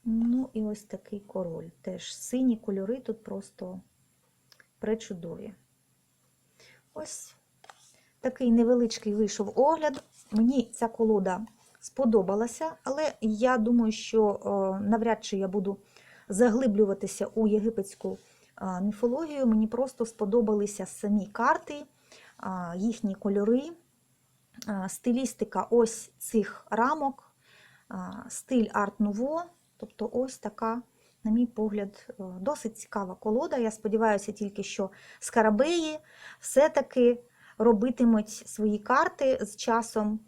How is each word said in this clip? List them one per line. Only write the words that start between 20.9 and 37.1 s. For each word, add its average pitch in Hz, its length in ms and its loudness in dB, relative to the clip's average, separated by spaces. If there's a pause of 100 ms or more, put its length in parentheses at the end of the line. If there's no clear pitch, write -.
карти, 294 480 -2
е, 294 120 -14 (880)
їхні 208 380 -2
кольори, 202 480 2 (1080)
е, 190 200 -4
стилістика 233 840 -2
ось 226 480 2
цих - 520 -2
рамок, 269 640 -2 (580)
е, 185 380 -12
стиль 233 440 0
арт-нуво. 208 720 -2 (360)
Тобто 214 320 -10
ось 254 260 -4
така, 226 440 -6 (420)
на 214 60 0
мій 240 160 4
погляд, 208 640 -6
е, 190 140 -14 (160)
досить 226 380 -4
цікава - 360 -6
колода. 277 420 -2
Я 226 140 0
сподіваюся 214 600 0
тільки, 202 300 -8
що - 280 -6 (300)
скарабеї 302 800 2 (420)
все-таки 262 800 4 (360)